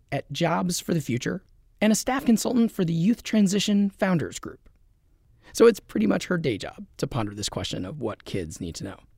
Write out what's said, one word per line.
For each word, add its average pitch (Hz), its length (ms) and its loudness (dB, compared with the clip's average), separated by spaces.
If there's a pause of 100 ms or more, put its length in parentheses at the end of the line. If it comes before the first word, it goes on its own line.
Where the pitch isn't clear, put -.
(100)
at 143 220 -6
Jobs 175 480 0
for - 140 -2
the 156 80 0
Future 135 420 -4 (340)
and 220 140 4
a 202 40 2
staff 262 280 -2
consultant 226 480 2
for 185 140 0
the 170 80 0
Youth 180 280 2
Transition 202 680 2
Founders 165 480 0
Group. - 320 -16 (800)
So 226 140 8
it's 233 140 6
pretty 214 260 -2
much 190 200 0
her 180 120 -2
day 139 180 -2
job - 300 -10 (100)
to 135 100 -4
ponder 104 280 -4
this 104 160 -6
question - 340 -6
of 123 160 -10
what 110 240 -8
kids 85 360 -8
need 85 160 -8
to - 80 -12
know. 95 140 -12 (200)